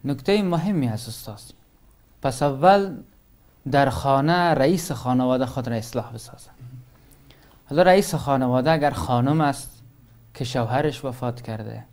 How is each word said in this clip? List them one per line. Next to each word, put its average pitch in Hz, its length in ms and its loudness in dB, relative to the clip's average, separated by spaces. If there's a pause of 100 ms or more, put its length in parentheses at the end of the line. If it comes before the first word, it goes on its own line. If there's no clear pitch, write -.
نکته 143 380 0
مهمی 170 460 0
است 107 200 -6
استاد. 110 320 -14 (840)
پس 131 200 -2
اول 180 540 4 (760)
در 139 200 4
خانه 135 420 2
رئیس 170 600 2
خانواده 127 540 0
خود 123 220 -6
را 117 80 -4
اصلاح 110 360 -6
بسازد. - 380 -18 (1200)
حالا 147 120 2
رئیس 185 320 6
خانواده 131 560 2
اگر 147 200 2
خانم 131 500 0
است - 420 -4 (520)
که 139 100 -8
شوهرش 127 600 -2
وفات 123 360 -6
کرده 110 520 -10